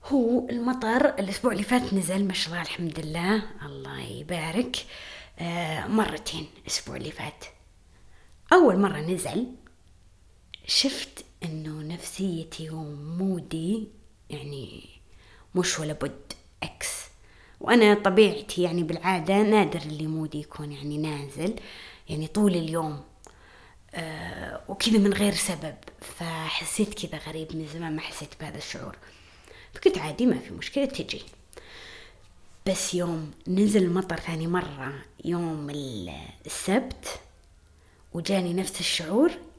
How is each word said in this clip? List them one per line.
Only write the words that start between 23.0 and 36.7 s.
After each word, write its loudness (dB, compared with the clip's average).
آه، -8
وكذا 4
من 6
غير 2
سبب. -2
فحسيت -4
كذا -8
غريب، -8
من -6
زمان -6
ما -4
حسيت -10
بهذا -10
الشعور، -10
فقلت: 2
"عادي، 0
ما 4
في -12
مشكلة، -2
تجي." -6
بس 0
يوم -2
نزل 6
المطر 2
ثاني -4
مرة -4
يوم -2
ال-، -6
السبت -2